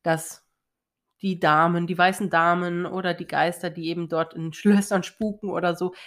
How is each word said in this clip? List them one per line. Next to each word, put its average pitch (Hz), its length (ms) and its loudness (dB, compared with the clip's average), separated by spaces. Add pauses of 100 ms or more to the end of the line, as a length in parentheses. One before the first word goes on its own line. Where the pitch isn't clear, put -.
dass 160 440 -2 (760)
die 190 180 -2
Damen, 170 460 4
die 175 100 -4
weißen 190 340 2
Damen 175 540 2
oder 180 300 -4
die 175 120 -10
Geister, 170 440 -2
die 165 180 -8
eben 170 200 -4
dort 160 260 -2
in 165 180 -8
Schlössern 202 520 4
spuken 208 460 -8
oder 170 260 0
so, 185 180 -4 (120)